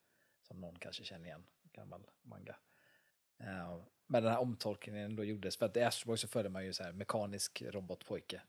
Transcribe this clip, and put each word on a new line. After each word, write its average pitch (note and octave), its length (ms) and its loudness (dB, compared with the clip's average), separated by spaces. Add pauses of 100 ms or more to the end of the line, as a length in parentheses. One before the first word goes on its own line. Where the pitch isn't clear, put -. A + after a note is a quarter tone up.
(420)
som F#2 200 -14
någon F2 180 -12
kanske - 240 -8
känner E2+ 220 -10
igen, E2 220 -12 (160)
gammal - 460 -16 (120)
manga. - 340 -12 (840)
Eh, F2 460 -6 (240)
men A#2+ 160 8
den A2+ 80 8
här A#2 80 4
omtolkningen G#2+ 760 0
då G#2+ 80 0
gjordes, G2+ 340 -2
för A#2 80 6
att G#2 120 2
i A#2 40 8
Astro A#2 260 4
Boy A2+ 100 4
så G#2 100 0
följer G#2 220 2
man F#2+ 160 -2
ju F#2 80 -2
så F#2 100 -4
här F2 80 -4
mekanisk G2+ 720 0
robotpojke F#2 880 -4